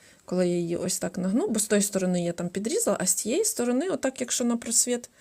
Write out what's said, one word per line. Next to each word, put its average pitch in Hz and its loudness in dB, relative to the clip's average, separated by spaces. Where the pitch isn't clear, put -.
коли 180 2
я 175 2
її 170 -2
ось 185 -2
так 180 -4
нагну, 196 2
бо 220 0
з - 0
тої 208 4
сторони 180 2
я 170 0
там 175 -4
підрізала, 214 0
а - -2
з - 4
цієї 320 0
сторони, 247 0
отак, 262 -2
якщо 240 -2
на 240 2
просвіт, 240 0